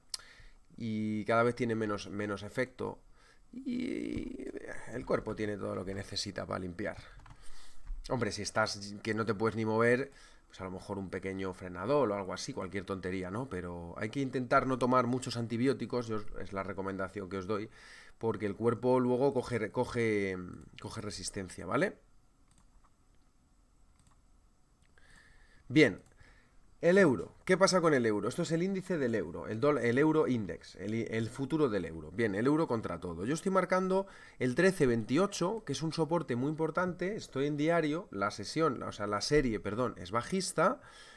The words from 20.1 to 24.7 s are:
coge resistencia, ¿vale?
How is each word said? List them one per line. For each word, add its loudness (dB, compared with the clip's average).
coge -10
resistencia, -8
¿vale? 0